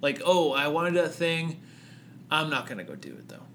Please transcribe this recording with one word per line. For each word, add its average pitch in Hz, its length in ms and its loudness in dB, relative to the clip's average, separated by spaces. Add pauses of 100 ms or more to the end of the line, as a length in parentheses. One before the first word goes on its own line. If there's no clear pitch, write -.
Like, 139 240 0
"Oh, 170 280 6
I 143 160 2
wanted 170 240 2
that 170 200 2
thing. 165 460 -2 (720)
I'm 156 180 2
not 131 180 -2
gonna 101 180 -8
go 71 100 -12
do 71 140 -14
it, 57 180 -16
though, - 160 -16 (120)